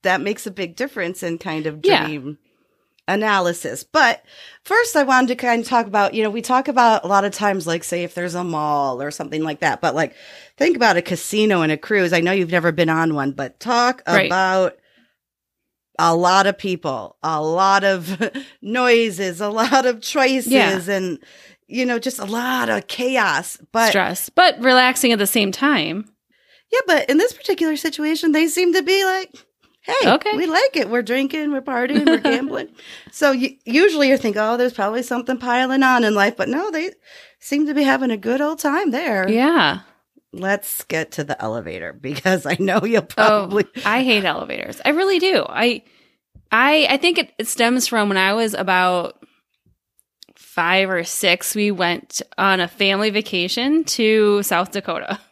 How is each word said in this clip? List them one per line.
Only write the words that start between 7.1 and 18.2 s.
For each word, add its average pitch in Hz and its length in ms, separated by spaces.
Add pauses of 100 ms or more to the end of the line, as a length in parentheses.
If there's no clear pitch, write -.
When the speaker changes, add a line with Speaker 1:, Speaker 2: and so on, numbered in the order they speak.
Speaker 1:
of 196 80
times, 196 340
like, 170 180
say, 175 200
if 165 100
there's 175 200
a 180 80
mall 147 600
or 147 80
something 156 340
like 156 160
that. 147 200
But, 151 140
like, 151 200 (420)
think 320 200
about 220 200
a 175 60
casino 196 600
and 156 80
a 151 60
cruise. 180 360
I 170 80
know 180 120
you've 180 180
never 170 220
been 160 180
on 160 240
one, 139 180
but 135 280
talk 240 480
Speaker 2:
Right. 190 180
Speaker 1:
about 185 500 (1200)
a 165 160
lot 185 320
of 196 120
people, 151 640
a 156 200
lot 190 420
of 190 460 (160)